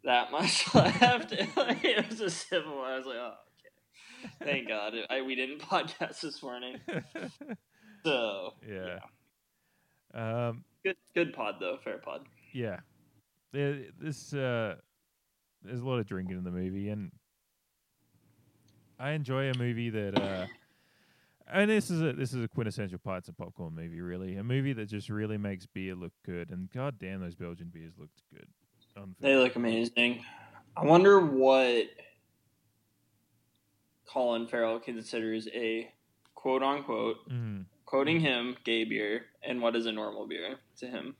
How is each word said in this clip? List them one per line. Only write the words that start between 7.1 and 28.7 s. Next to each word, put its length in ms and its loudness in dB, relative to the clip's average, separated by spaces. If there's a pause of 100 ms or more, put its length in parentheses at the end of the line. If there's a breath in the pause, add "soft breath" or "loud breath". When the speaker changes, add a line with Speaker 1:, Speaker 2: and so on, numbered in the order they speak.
Speaker 1:
So, 520 -2 (120)
Speaker 2:
Yeah. 300 -8 (1160)
Speaker 1:
yeah. 320 -2
Speaker 2:
Um, 160 -6 (200)
Speaker 1:
Good, 140 -2 (160)
good 200 2
pod, 260 -4
though. 240 -4
Fair 160 -8
pod. 260 -12 (260)
Speaker 2:
Yeah. 280 -4 (760)
There, 300 -2 (180)
this, 320 -10
uh, 440 -2 (840)
there's 200 -8
a 40 -6
lot 140 0
of 80 -2
drinking 300 -6
in 60 -6
the 60 -4
movie, 400 -4
and, 220 -6 (1900)
I 120 -2
enjoy 400 0
a 40 0
movie 360 0
that, 280 2
uh, 280 -2 (1000 soft breath)
and 200 2
this 200 2
is 120 2
a, 120 2
this 200 -2
is 100 -2
a 60 -2
quintessential 500 -4
Pints 300 -6
and 80 -16
Popcorn 380 -10
movie, 260 -10
really. 340 -6
A 80 -6
movie 300 0
that 140 -6
just 220 -8
really 280 -2
makes 280 -4
beer 300 -8
look 160 -10 (140)
good, 240 -6
and 220 -8
goddamn, 500 -6
those 140 -8
Belgian 340 -10
beers 280 -18
looked 240 -20 (120)
good 140 -20 (500)